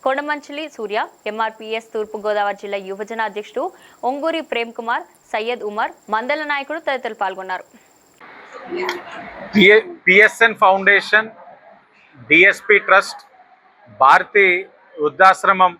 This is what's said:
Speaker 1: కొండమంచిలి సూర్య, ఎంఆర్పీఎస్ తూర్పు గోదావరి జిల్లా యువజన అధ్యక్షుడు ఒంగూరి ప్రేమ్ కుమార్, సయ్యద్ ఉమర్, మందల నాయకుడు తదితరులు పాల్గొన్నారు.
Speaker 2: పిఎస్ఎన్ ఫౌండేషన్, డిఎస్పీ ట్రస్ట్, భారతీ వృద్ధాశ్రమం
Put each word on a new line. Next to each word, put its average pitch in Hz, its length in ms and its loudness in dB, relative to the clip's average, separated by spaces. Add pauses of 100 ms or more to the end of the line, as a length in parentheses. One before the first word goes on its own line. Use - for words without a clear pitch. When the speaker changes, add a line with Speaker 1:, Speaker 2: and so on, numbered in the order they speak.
Speaker 1:
కొండమంచిలి 294 580 -4 (120)
సూర్య, 220 320 -6 (220)
ఎంఆర్పీఎస్ 220 640 -6
తూర్పు 214 320 -8
గోదావరి 208 360 -2
జిల్లా 202 160 -8 (120)
యువజన 214 400 -8
అధ్యక్షుడు 226 420 -8 (360)
ఒంగూరి 311 340 -4 (100)
ప్రేమ్ 233 260 -6
కుమార్, 240 260 -6 (280)
సయ్యద్ 226 380 -6
ఉమర్, 220 220 -6 (220)
మందల 262 380 -4
నాయకుడు 285 280 -6
తదితరులు 254 420 -6
పాల్గొన్నారు. 190 420 -8 (2500)
Speaker 2:
పిఎస్ఎన్ 208 540 4
ఫౌండేషన్, 196 680 2 (1000)
డిఎస్పీ 190 480 4 (100)
ట్రస్ట్, - 360 0 (800)
భారతీ 185 440 4 (540)
వృద్ధాశ్రమం 185 800 4